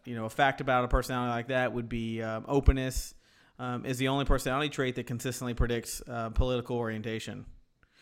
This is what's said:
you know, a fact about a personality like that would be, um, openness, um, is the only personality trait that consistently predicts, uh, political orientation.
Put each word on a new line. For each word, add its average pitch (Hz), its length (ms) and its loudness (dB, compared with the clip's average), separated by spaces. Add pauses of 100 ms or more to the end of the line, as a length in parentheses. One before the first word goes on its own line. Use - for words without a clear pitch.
you 123 80 -8
know, 110 120 -4
a 110 40 -4
fact 135 320 4
about 127 240 4
a - 20 -4
personality 123 440 2
like 117 160 -2
that 127 260 2
would 117 160 -4
be, 113 320 -4
um, 110 260 -4
openness, 135 680 2 (420)
um, 123 300 -6
is 131 100 -2
the 131 120 2
only 139 160 2
personality 139 440 2
trait 131 280 -2
that 120 100 -6
consistently 123 480 -4
predicts, 120 520 0
uh, 117 220 -6
political 123 460 0
orientation. 110 720 -4 (540)